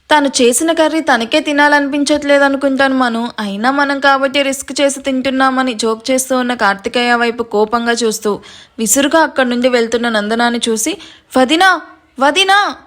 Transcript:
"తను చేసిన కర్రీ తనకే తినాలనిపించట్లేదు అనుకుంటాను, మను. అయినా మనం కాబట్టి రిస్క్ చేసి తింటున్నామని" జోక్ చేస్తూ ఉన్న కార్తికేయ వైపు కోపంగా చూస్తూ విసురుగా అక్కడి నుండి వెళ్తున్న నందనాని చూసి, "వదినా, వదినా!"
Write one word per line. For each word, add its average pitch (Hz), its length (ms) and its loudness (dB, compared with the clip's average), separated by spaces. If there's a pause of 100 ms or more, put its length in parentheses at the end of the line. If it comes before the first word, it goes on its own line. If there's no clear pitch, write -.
(160)
"తను 285 120 2
చేసిన 269 440 2
కర్రీ 320 280 0
తనకే 269 400 0
తినాలనిపించట్లేదు 285 1040 2
అనుకుంటాను, 269 500 0
మను. 240 360 -2 (100)
అయినా 208 300 -2
మనం 277 300 -2
కాబట్టి 277 420 2
రిస్క్ 269 380 -4
చేసి 277 200 0
తింటున్నామని" 262 720 -2
జోక్ 220 360 -4
చేస్తూ 262 280 0
ఉన్న 247 160 -2
కార్తికేయ 233 600 0
వైపు 233 280 -2
కోపంగా 233 500 0
చూస్తూ 214 480 -4 (380)
విసురుగా 277 440 2
అక్కడి 269 260 0
నుండి 240 200 0
వెళ్తున్న 240 400 0
నందనాని 233 600 -2
చూసి, 226 300 -4 (380)
"వదినా, 320 440 4 (400)
వదినా!" 370 560 2 (100)